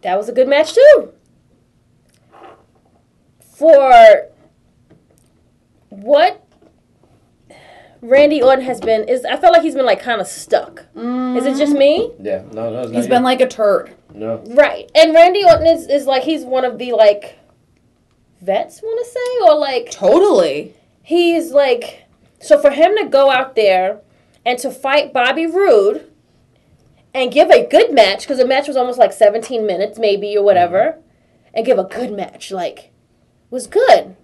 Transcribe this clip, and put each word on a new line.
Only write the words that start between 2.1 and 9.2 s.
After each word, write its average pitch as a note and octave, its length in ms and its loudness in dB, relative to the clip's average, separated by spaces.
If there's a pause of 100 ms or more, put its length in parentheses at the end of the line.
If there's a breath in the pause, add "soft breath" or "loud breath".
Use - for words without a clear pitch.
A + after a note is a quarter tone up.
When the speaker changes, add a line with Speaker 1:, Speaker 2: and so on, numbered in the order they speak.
Speaker 1:
For C4 880 6 (1600)
what C#4 540 -2 (1600 soft breath)
Randy C#4+ 420 2
Orton C4 220 2
has B3+ 160 -8
been, A3 280 -4
is B3+ 160 -4